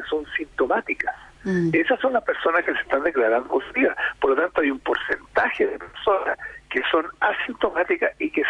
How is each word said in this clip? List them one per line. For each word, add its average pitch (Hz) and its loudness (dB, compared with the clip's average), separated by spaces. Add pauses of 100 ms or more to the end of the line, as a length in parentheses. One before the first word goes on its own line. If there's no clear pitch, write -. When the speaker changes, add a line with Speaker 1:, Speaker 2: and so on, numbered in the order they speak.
Speaker 1:
son 151 -2 (120)
sintomáticas. - -2 (300)
Speaker 2:
Mm. 180 0
Speaker 1:
Esas 165 2
son 262 0
las 226 0
personas 170 0
que 156 0
se - -2
están 139 0
declarando 127 2
positivas. - 0 (240)
Por 139 4
lo 131 4
tanto, 170 0
hay 143 4
un 131 -4
porcentaje - 0
de - -4
personas - -2 (320)
que 190 -2 (100)
son 165 2 (160)
asintomáticas - 0
y 311 -2
que - 0